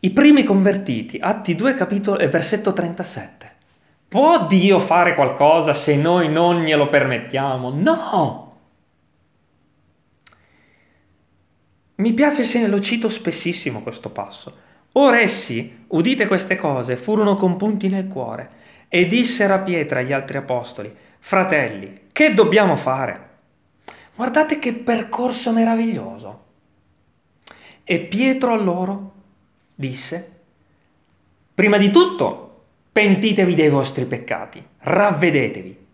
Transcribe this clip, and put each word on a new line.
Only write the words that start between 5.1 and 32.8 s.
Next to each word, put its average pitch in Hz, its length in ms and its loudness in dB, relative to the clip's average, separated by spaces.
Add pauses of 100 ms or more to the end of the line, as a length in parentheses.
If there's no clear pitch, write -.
qualcosa 147 580 4
se 147 240 0
noi 165 320 2
non 170 340 2
glielo 147 280 2
permettiamo? 131 800 -2
No! 180 880 -2 (3250)
Mi 220 180 0
piace, 285 320 0
se 233 220 0
lo 202 140 0
cito 226 280 -2
spessissimo 165 720 -6
questo 107 300 -12
passo. - 480 -14 (340)
Or 262 220 4
essi, - 760 -2
udite 208 380 0
queste 190 300 -2
cose, 127 420 -4
furono 208 360 0
compunti 196 540 -2
nel 190 180 -4
cuore 113 440 -10 (380)
e 175 180 2
dissero 208 480 0
a 190 60 0
Pietro 165 380 -4
e 127 40 -2
agli 131 100 -4
altri 135 240 -6
apostoli: 123 580 -8 (240)
"Fratelli, 135 960 -2
che 302 220 4
dobbiamo 190 420 4
fare?" 131 540 -6 (840)
Guardate 294 440 0
che 233 160 -4
percorso - 760 -4
meraviglioso. 226 960 -2 (1400)
E - 180 -2
Pietro 254 520 0
a 226 40 0
loro 196 560 -4 (600)
disse: 143 680 -12 (1120)
"Prima 208 240 2
di 196 140 4
tutto, - 760 0 (260)